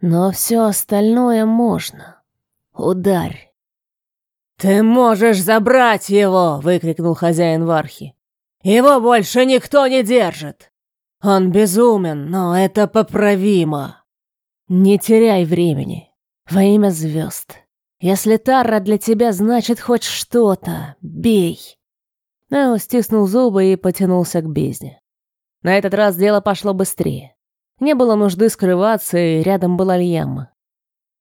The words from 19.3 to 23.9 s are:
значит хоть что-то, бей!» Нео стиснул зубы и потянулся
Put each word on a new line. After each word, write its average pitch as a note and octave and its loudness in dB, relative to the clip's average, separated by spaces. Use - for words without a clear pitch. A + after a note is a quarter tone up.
значит A3 -2
хоть A#3+ -2
что-то, F3 -4
бей!» E3+ -2
Нео C4+ 0
стиснул G#3+ -2
зубы G3 2
и - 2
потянулся F3+ -2